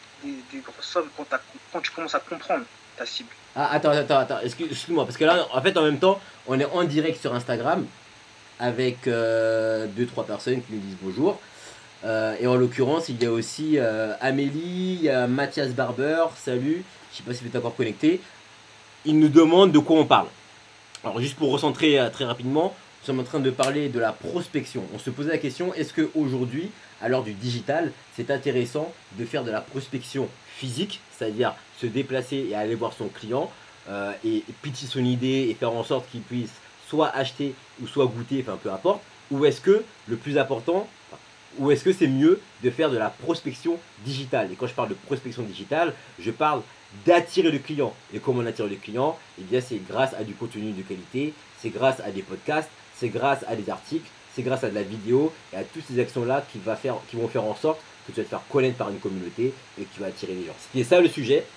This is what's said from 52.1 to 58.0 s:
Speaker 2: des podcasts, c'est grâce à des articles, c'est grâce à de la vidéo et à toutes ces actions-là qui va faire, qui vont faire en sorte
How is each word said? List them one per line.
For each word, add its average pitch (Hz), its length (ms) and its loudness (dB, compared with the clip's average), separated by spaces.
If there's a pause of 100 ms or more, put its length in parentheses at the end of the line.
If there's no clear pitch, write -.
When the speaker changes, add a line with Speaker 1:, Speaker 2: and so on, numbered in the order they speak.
Speaker 2:
des 95 100 -6
podcasts, 151 480 -4 (240)
c'est 123 140 -4
grâce 127 400 0
à 113 80 -4
des 104 120 -6
articles, 147 400 -6 (240)
c'est 127 100 -6
grâce 127 200 -2
à 117 80 -2
de 98 60 -4
la 104 80 -2
vidéo 113 480 0 (200)
et 92 40 -10
à 95 80 -6
toutes 156 220 -14
ces 123 120 -4
actions-là 123 540 0
qui 113 60 -12
va 107 180 -4
faire, 127 180 -4 (160)
qui 120 60 -10
vont 117 100 -2
faire 113 160 -2
en 107 140 -2
sorte 156 240 -2 (260)